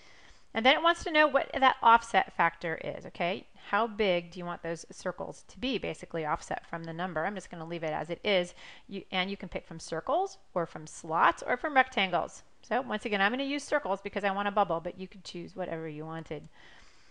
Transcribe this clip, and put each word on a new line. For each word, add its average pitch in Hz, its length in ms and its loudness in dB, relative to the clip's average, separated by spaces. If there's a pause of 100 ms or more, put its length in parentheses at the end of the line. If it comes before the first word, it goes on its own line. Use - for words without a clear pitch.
(540)
And 220 120 0
then 269 80 8
it 302 80 2
wants 339 220 4
to 349 80 -4
know 302 160 6
what 269 260 2
that 262 300 6
offset 226 480 6
factor 170 460 0
is, - 300 -8
okay? 190 380 -4 (260)
How 220 160 2
big 185 440 0
do 180 80 -12
you 175 60 -8
want 175 180 -8
those 170 260 -6
circles 170 600 -10
to - 100 -20
be, 247 180 -2
basically 160 480 -6
offset - 400 -4
from 165 200 -8
the 165 80 -8
number? 165 320 -4
I'm 208 100 -4
just 190 140 -12
gonna 165 160 -10
leave 165 180 -6
it 160 80 -2
as 156 180 -4
it 175 140 -6
is. 180 320 2 (320)
You, 196 240 -10
and 185 180 -2
you 202 60 -6
can 180 140 -12
pick - 180 -8
from 160 140 -12
circles 302 560 -2 (160)
or 170 120 0
from 156 220 -14
slots 170 560 2
or 247 140 0
from 302 180 -2
rectangles. 196 680 2 (180)
So 220 180 0
once 240 260 -4
again, 202 160 2
I'm 202 120 6
gonna 269 100 -2
use 277 220 -4
circles 190 360 0
because 196 220 -4
I 202 80 2
want 202 160 0
a 202 40 -2
bubble, 185 280 2
but 170 180 -8
you 185 120 -10
could 185 160 -18
choose 170 320 -12
whatever 160 320 -6
you 151 160 -10
wanted. 160 420 -10 (640)